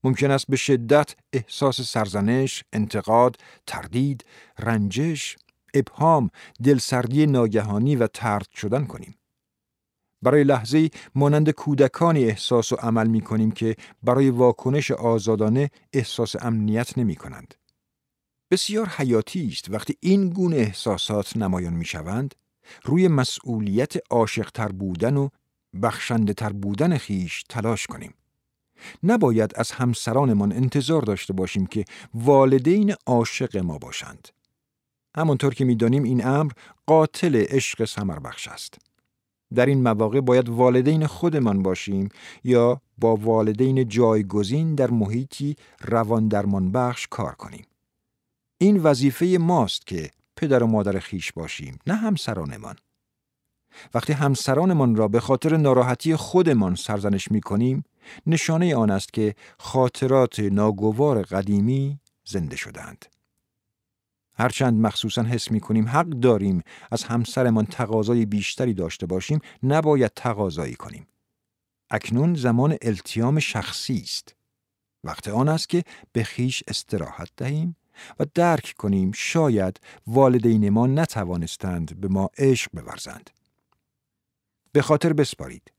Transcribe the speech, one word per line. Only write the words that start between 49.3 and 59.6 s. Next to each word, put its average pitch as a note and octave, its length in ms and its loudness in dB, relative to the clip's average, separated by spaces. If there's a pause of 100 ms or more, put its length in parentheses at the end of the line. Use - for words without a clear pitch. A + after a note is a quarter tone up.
ماست E3+ 500 0
که D#2+ 240 -8 (240)
پدر C3+ 280 2
و A#2 40 2
مادر G2+ 320 0
خیش - 320 -10
باشیم، C#2+ 560 -12
نه F3+ 80 -2
همسرانمان. A2 800 -6 (1160)
وقتی A#2+ 200 0
همسرانمان C#3 840 2
را A2 120 4
به G#2+ 120 2
خاطر D3+ 380 2
ناراحتی C3 580 2
خودمان C#3 600 2
سرزنش G2+ 560 -4
می‌کنیم، A#2+ 520 -2 (440)
نشانهٔ E3 480 2
آن A2 140 2
است G2 240 -2
که G#2+ 220 0 (240)
خاطرات B2+ 800 2